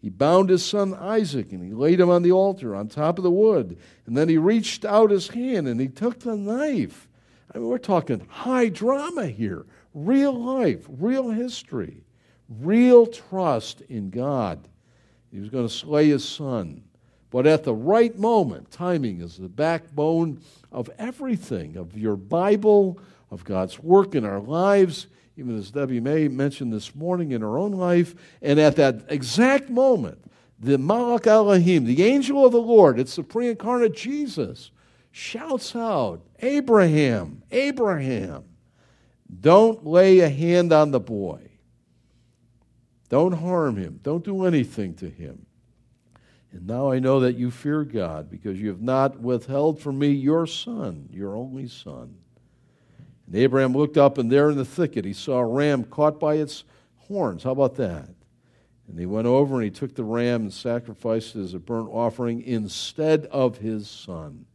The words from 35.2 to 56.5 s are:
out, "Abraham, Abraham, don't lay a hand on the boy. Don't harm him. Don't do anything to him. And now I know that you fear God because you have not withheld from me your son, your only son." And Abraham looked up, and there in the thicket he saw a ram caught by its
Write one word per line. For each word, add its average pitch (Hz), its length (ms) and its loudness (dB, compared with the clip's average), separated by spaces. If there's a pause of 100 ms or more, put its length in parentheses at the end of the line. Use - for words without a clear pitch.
out, 147 460 -4 (180)
"Abraham, 165 1120 2
Abraham, 156 880 -2 (960)
don't 202 460 6
lay 185 320 8
a 170 100 6
hand 170 440 2
on 151 180 6
the 131 80 0
boy. 98 440 -6 (1700)
Don't 175 260 2
harm 165 420 -2
him. 87 260 -10
Don't 165 220 -6
do 190 200 -6
anything 120 500 -2
to 87 140 -14
him. 71 380 -18 (1080)
And 90 140 -16
now 127 240 -2
I 131 80 0
know 131 220 4
that 123 160 2
you 123 160 -4
fear 147 320 -4
God 85 440 -6
because 92 320 -10
you 107 100 -4
have 95 120 -10
not 131 380 0
withheld 131 580 -2
from 139 220 -8
me 147 80 2
your 147 400 0
son, 120 640 -10
your 98 240 -10
only 131 320 -12
son." 67 480 -18 (1120)
And 87 100 -8
Abraham 131 360 2
looked 147 240 0
up, 143 220 4
and 120 140 0
there 143 180 4
in 147 60 -2
the 135 80 -4
thicket 131 400 -4
he 98 80 -8
saw 127 260 -4
a 123 80 0
ram 135 380 0
caught 151 340 -2
by 151 160 0
its 151 300 -6 (320)